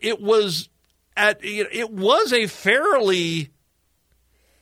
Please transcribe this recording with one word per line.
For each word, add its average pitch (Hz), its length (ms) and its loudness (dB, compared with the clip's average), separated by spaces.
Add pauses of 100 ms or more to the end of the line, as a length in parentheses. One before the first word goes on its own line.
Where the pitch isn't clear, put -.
it 214 200 -4
was 202 480 0 (480)
at, 208 260 0
it 214 480 -6
was 240 420 2
a 233 140 2
fairly 190 1040 0 (1120)